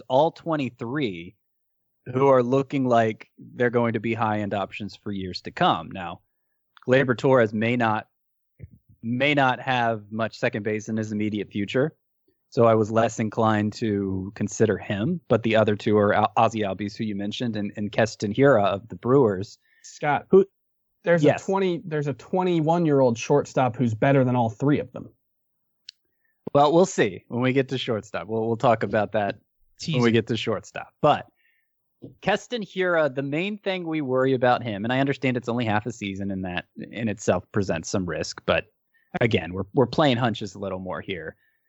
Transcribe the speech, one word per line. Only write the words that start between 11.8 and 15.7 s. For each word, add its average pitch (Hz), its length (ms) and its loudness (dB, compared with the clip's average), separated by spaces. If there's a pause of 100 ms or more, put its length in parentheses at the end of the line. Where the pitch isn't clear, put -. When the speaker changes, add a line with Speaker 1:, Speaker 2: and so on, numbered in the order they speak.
Speaker 1:
so 117 140 4
I 113 100 6
was 110 160 2
less 113 260 0
inclined 107 560 0
to 101 640 -4
consider 104 420 0
him. 117 420 -4 (100)
But 113 120 2
the 113 140 0
other 107 200 4